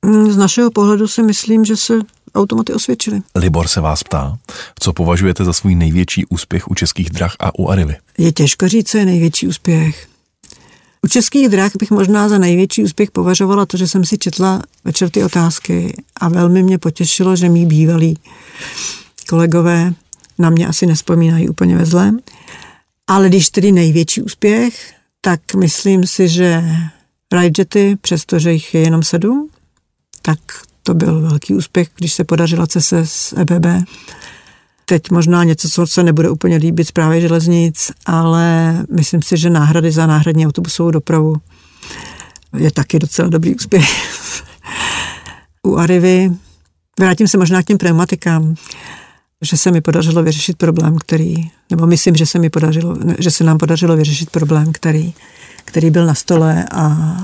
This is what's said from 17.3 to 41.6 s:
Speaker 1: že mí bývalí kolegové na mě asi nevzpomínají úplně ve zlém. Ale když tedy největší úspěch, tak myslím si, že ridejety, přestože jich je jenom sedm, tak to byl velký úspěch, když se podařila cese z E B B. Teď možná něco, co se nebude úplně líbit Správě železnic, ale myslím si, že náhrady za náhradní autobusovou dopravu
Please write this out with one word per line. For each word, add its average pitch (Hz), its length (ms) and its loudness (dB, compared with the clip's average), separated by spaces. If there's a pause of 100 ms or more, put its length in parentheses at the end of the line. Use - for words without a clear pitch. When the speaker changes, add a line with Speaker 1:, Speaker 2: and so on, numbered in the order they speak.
Speaker 1:
že 175 140 2
mí 170 160 4
bývalí 160 540 2 (1080)
kolegové 170 640 2 (460)
na 170 100 4
mě 165 180 2
asi - 180 -2
nevzpomínají 165 640 0
úplně 175 280 0
ve 170 80 2
zlém. 185 340 2 (880)
Ale 190 220 4
když 180 200 4
tedy 202 220 2
největší 165 500 2
úspěch, 220 720 -2 (280)
tak 175 340 -2
myslím 185 520 2
si, 185 220 0
že 170 340 2 (680)
ridejety, 190 680 2
přestože 170 520 -2
jich 156 200 -4
je 165 80 2
jenom 165 220 2
sedm, 240 460 -2 (720)
tak 156 180 -2 (440)
to 185 100 -2
byl 160 280 0
velký 151 340 -2
úspěch, 175 400 -2
když 175 180 -6
se 170 100 -4
podařila 165 440 0
cese 165 380 0
z - 320 -8
E 185 80 0
B 175 140 0
B. 175 240 2 (1080)
Teď 170 220 0
možná 175 320 2
něco, 160 260 0
co 175 180 0
se 180 160 0
nebude 165 260 2
úplně 165 280 0
líbit 165 280 0
Správě 165 360 0
železnic, 165 680 0 (140)
ale 165 680 2 (180)
myslím 165 300 0
si, 175 160 -2
že 165 120 0
náhrady 160 420 2
za 160 160 0
náhradní 156 400 2
autobusovou 170 440 -2
dopravu 156 440 0 (1200)